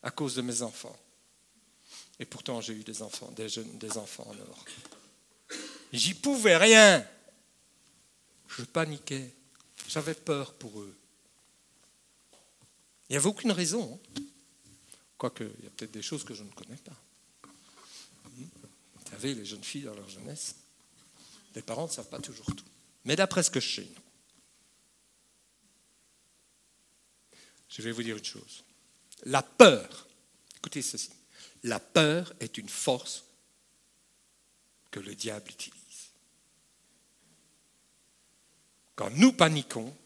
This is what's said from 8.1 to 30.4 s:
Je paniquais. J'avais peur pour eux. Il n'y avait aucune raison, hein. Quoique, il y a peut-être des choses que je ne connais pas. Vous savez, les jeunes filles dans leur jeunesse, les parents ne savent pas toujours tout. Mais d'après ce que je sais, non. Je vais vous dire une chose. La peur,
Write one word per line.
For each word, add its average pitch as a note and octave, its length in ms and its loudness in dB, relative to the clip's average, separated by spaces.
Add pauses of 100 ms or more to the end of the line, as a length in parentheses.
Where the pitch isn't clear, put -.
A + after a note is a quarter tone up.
Je - 160 -10
paniquais. C#3 720 -6 (560)
J'avais D#3 240 -2
peur C#3+ 400 -4
pour G#2+ 280 -14
eux. G2 140 -14 (2250)
Il C3 40 -4
n'y C#3 40 2
avait D3 100 6
aucune G#3+ 240 0
raison, F3 480 -2 (180)
hein. - 40 -8 (960)
Quoique, - 260 -6
il A2 200 -14
y G2+ 40 -18
a - 40 -20
peut-être - 200 -14
des G#2+ 100 -12
choses D3 220 -8
que B2 100 -14
je G#2 100 -14
ne G2+ 80 -18
connais A2 260 -18
pas. D#3+ 180 -20 (1300)
Vous - 840 -20
savez, A#2+ 240 -8
les G#2+ 120 -10
jeunes G2+ 180 -14
filles C#3+ 200 -10
dans A2 120 -12
leur G2 140 -18
jeunesse, G2+ 460 -14 (1000)
les A2 60 -12
parents B2+ 260 -8
ne D#3+ 40 -8
savent - 180 -10
pas C#3+ 100 -12
toujours - 260 -14
tout. - 200 -8 (400)
Mais C#3 100 2
d'après F#3+ 280 2
ce - 60 2
que C3+ 100 -2
je - 160 -4
sais, G2 100 -10
non. - 160 -20 (3750)
Je - 120 -14
vais A2+ 100 -6
vous A#2 120 -6
dire A2+ 140 -6
une G2 60 -14
chose. - 400 -14 (600)
La C3+ 180 2
peur, - 680 8 (500)